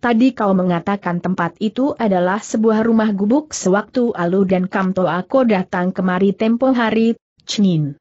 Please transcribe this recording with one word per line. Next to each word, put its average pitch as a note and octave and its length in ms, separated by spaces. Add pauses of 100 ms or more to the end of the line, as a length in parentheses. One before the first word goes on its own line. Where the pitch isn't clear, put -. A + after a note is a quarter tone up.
Tadi B3 320
kau G#3 160
mengatakan F3+ 720
tempat F3 400
itu B3+ 320
adalah F#3+ 480
sebuah A3 400
rumah A3 320
gubuk A3+ 400
sewaktu G#3+ 560
Alu F3 320
dan F#3 240
Kam F#3+ 240
Toa F3+ 320
Ko C4 240
datang F#3 480
kemari F#3+ 400
tempo A#3 400
hari, A3+ 400 (320)
Chnin. D#3+ 540